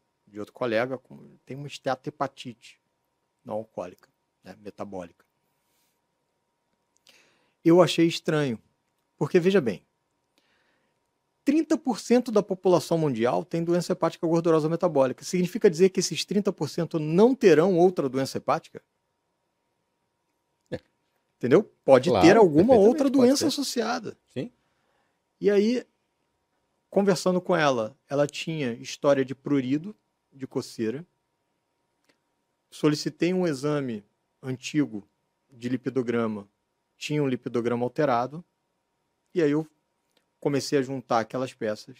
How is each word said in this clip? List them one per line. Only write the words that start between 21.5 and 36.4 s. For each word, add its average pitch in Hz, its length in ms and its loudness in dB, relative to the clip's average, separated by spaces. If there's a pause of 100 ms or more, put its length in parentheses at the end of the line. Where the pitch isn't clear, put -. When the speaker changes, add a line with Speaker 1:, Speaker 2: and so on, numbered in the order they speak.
Speaker 1:
Pode 131 280 6
Speaker 2:
Claro, 101 120 4
Speaker 1:
ter 190 140 8
alguma 180 180 6
Speaker 2:
perfeitamente, 208 320 6
Speaker 1:
outra 285 180 2
Speaker 2:
pode 277 120 0
Speaker 1:
doença 269 280 4
Speaker 2:
ter. - 20 0
Speaker 1:
associada. 240 680 -6 (140)
Speaker 2:
Sim. 175 200 -10 (840)
Speaker 1:
E 190 140 0
aí, 214 340 0 (1040)
conversando 185 520 0
com 185 120 -2
ela, 135 420 0 (140)
ela 143 160 0
tinha 147 460 -6
história 135 540 -2
de 127 100 -10
prurido, 143 580 -4 (380)
de 131 160 -14
coceira. 120 580 -8 (1700)
Solicitei 160 640 -2
um 185 120 -2
exame 139 580 -4 (380)
antigo 131 640 -6 (460)
de 120 160 -12
lipidograma, 117 800 -4 (500)